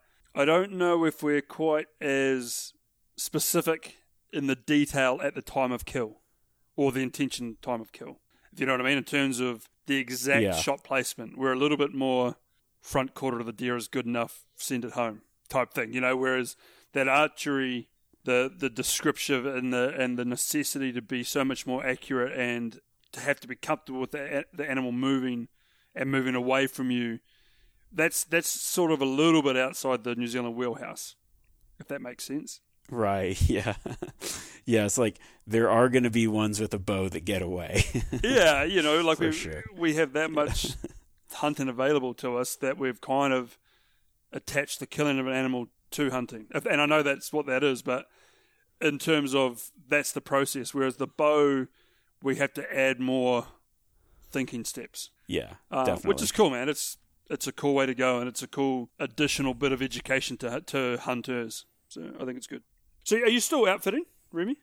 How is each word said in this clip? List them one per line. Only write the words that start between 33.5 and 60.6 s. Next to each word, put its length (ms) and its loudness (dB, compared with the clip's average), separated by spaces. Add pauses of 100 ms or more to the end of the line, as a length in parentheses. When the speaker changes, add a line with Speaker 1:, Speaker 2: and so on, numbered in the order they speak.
Speaker 2:
yeah. 240 0 (880)
Yeah, 220 4
it's 100 -2
like, 220 2 (280)
there 220 4
are 220 8
gonna 180 6
be 180 4
ones 340 2
with 120 -2
a 60 -2
bow 320 0
that 160 -8
get 160 0
away. 420 0 (200)
<laughs> 200 -4
Speaker 1:
Yeah, 400 6
you 160 2
know, 220 4
like, 160 4
Speaker 2:
For 80 2
Speaker 1:
we, 60 2
Speaker 2:
sure. 320 -6 (120)
Speaker 1:
we 200 2
have 180 2
that 160 0
Speaker 2:
<laughs> 20 -8
Speaker 1:
much 360 0 (640)
hunting 340 -2
available 440 2
to 240 -4
us 200 -2
that 200 -4
we've 240 -4
kind 320 2
of 240 -2 (760)
attached 480 -4
the 60 -10
killing 340 0
of 80 -2
an 40 -2
animal 360 -2 (240)
to 180 0
hunting. 420 -6
If, 140 -2
and 140 2
I 60 2
know 180 4
that's 280 -2
what 140 -2
that 160 0
is, 200 2
but 240 -4 (720)
in 180 2
terms 360 0
of 360 0 (180)
that's 240 2
the 80 -6
process, 540 0
whereas 220 0
the 100 -4
bow, 600 4 (540)
we 140 0
have 180 0
to 220 -8
add 240 2
more 460 0 (840)
thinking 340 -4
steps. 460 -12 (160)
Speaker 2:
Yeah, 280 -4 (160)
Speaker 1:
Uh, 140 0
Speaker 2:
definitely. 240 -2
Speaker 1:
which 140 0
is 100 -2
cool, 180 4
man. 180 -2
It's, 300 -6 (300)
it's 180 -6
a 60 -6
cool 220 0
way 120 4
to 80 0
go, 240 2
and 100 -4
it's 140 -10
a 40 -10
cool 520 -2
additional 560 -2
bit 180 0
of 100 -2
education 560 -2
to, 240 -6